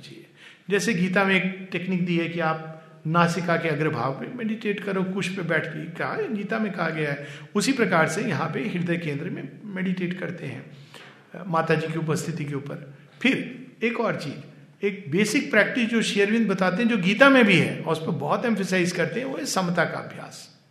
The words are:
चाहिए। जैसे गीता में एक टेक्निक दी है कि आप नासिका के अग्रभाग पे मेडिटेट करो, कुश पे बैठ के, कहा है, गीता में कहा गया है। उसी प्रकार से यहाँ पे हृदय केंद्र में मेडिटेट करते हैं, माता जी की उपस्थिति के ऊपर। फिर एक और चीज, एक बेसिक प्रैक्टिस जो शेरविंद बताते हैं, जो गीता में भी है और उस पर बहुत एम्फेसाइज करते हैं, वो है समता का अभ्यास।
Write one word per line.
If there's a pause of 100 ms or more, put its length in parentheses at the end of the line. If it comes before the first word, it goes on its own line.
चाहिए। (440)
जैसे
गीता
में
एक
टेक्निक
दी
है
कि
आप (340)
नासिका
के
अग्रभाग
पे
मेडिटेट
करो,
कुश
पे
बैठ
के,
कहा
है,
गीता
में
कहा
गया
है। (280)
उसी
प्रकार
से
यहाँ
पे
हृदय
केंद्र
में (140)
मेडिटेट
करते
हैं, (760)
माता
जी
की
उपस्थिति
के
ऊपर। (280)
फिर (180)
एक
और
चीज, (500)
एक
बेसिक
प्रैक्टिस
जो
शेरविंद
बताते
हैं,
जो
गीता
में
भी
है
और
उस
पर
बहुत
एम्फेसाइज
करते
हैं,
वो
है
समता
का
अभ्यास। (140)